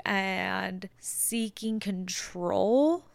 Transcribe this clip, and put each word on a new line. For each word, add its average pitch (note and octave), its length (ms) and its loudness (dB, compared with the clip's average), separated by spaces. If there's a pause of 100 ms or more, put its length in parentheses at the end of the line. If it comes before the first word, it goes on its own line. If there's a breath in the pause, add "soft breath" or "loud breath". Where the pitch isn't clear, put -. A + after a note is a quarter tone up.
and F#3+ 840 -2 (100)
seeking A3 800 -2
control, G3 1400 2